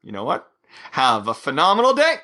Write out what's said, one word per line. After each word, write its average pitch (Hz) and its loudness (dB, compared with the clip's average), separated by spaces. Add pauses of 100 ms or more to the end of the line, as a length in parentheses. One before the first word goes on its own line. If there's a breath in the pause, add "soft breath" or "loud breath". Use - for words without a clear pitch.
you 87 -20
know 104 -10
what? - -6 (420 loud breath)
Have 113 0
a 113 -2
phenomenal 196 0
day. 302 2